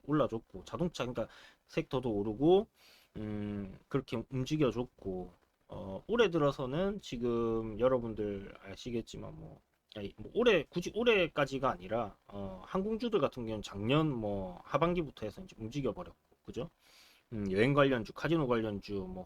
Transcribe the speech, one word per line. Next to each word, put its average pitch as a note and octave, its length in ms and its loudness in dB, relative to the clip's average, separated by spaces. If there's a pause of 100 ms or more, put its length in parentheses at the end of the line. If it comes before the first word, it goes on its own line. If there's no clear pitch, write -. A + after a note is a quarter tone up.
올라줬고, A#2 600 0
자동차, C#3+ 400 -2
그러니까 A#2 240 -4 (400)
섹터도 C3 440 0
오르고, B2 540 4 (500)
음, G#2 600 -6 (100)
그렇게 C3 420 -2
움직여줬고, B2 1000 -2 (360)
어, F#2+ 400 -8
올해 A3 220 4
들어서는 D#3 720 0
지금 A#2 760 0
여러분들 A2 760 0 (100)
아시겠지만 G#2 720 -8
뭐, G#2+ 240 -16 (360)
아니, G2+ 200 -8
뭐 G#2 180 -14
올해, G#3 300 4
굳이 - 300 -6
올해까지가 D3+ 760 2
아니라, F#2+ 460 -2 (120)
어, F#2+ 380 -8
항공주들 G#3+ 540 0
같은 C3 240 0
경우는 A2 180 -4
작년 C3+ 480 2
뭐 G2+ 540 -2
하반기부터 D#3+ 640 0
해서 G2 160 -10
이제 F#2 160 -18
움직여버렸고, A2 580 -4 (280)
그죠? A#2 260 -8 (600)
음, G2+ 200 -2
여행 A#2+ 220 6
관련주, C3+ 380 4
카지노 D3+ 360 0
관련주, G#2 600 0
뭐 - 180 -10